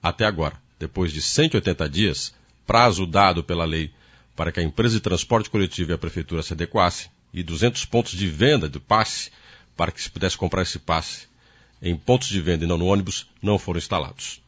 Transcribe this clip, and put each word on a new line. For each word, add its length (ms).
Até 220
agora, 300
depois 340
de 80
cento 340
e 20
oitenta 320
dias, 460
prazo 400
dado 360
pela 220
lei 260
para 160
que 80
a 20
empresa 320
de 60
transporte 500
coletivo 400
e 40
a 40
prefeitura 440
se 100
adequassem, 580
e 80
duzentos 420
pontos 280
de 160
venda 400
do 120
passe, 500
para 140
que 120
se 80
pudesse 260
comprar 260
esse 160
passe 480
em 160
pontos 320
de 120
venda 240
e 20
não 120
no 80
ônibus, 400
não 160
foram 200
instalados. 680